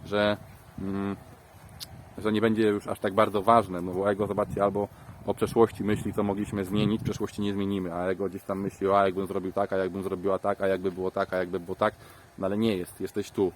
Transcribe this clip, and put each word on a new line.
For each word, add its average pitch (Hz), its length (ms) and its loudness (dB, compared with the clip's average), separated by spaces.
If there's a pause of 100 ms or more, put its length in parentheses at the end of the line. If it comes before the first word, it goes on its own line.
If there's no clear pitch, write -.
że, 104 320 2 (420)
mm, 98 380 -4 (1000)
że 107 140 0
nie 107 80 2
będzie 110 280 4
już 104 180 0
aż 104 140 -6
tak 98 140 0
bardzo 101 280 2
ważne, 98 380 6
no 90 120 -4
bo 98 180 2
ego, 101 160 0
zobaczcie, 101 380 -2
albo 101 240 0 (380)
o 101 80 0
przeszłości 107 500 4
myśli, 104 280 0
co 107 100 0
mogliśmy 101 420 -2
zmienić, 104 380 2
przeszłości 104 400 -4
nie 101 100 0
zmienimy, 98 420 -2
a 87 120 -2
ego 95 220 0
gdzieś 92 140 -8
tam 98 180 -4
myśli, 98 300 -2
a 101 140 6
jakbym 95 220 0
zrobił 92 260 -4
tak, 98 200 -2
a 95 40 0
jakbym 95 260 -2
zrobiła 95 360 -2
tak, 101 240 -2
a 98 40 2
jakby 95 260 0
było 92 180 -4
tak, 98 220 -2
a 92 40 0
jakby 90 240 -2
było 90 140 -8
tak, 107 200 0 (440)
no 98 80 -4
ale 101 120 -2
nie 110 180 2
jest, 87 240 -8
jesteś 98 300 -4
tu 92 240 0